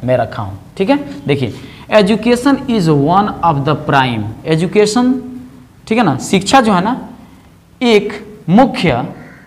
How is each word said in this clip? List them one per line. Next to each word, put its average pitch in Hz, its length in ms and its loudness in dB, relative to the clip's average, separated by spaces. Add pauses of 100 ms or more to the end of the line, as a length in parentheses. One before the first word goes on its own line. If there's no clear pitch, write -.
मैं 123 120 2
रखा 113 260 -4
हूँ। 95 160 -12 (180)
ठीक 190 140 0
है, 285 60 2 (300)
देखिए, 139 280 -2 (380)
education 233 640 2 (140)
is 196 180 0 (180)
one 196 220 2 (160)
of 147 200 0
the 151 100 0 (160)
prime, 127 340 0 (220)
Education, 208 680 2 (760)
ठीक 226 100 0
है 240 60 2
ना, 135 120 2
शिक्षा 202 440 2
जो 220 120 2
है 175 120 2
ना, 247 240 -4 (720)
एक 233 300 2 (360)
मुख्य, 175 560 2 (420)